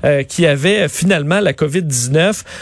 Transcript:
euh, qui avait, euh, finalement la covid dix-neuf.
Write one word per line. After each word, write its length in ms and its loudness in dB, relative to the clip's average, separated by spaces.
euh, 180 2
qui 220 -2
avait, 380 2
euh, 40 -2
finalement 520 0
la 140 0
covid 300 -2
dix-neuf. 600 0